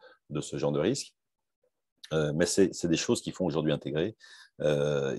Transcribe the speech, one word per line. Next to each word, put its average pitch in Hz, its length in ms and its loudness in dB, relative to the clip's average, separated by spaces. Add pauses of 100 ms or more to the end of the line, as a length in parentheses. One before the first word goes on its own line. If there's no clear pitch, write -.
(280)
de 73 140 -6
ce 73 160 -8
genre 71 140 0
de 73 80 0
risque. 110 340 0 (1000)
Euh, 76 220 0
mais 85 100 2
c'est, 92 300 4
c'est - 140 -4
des 82 80 4
choses - 260 0
qu'il 85 100 -8
faut 92 140 -2
aujourd'hui 78 260 0
intégrer. 76 440 -4 (440)
Euh, 73 580 0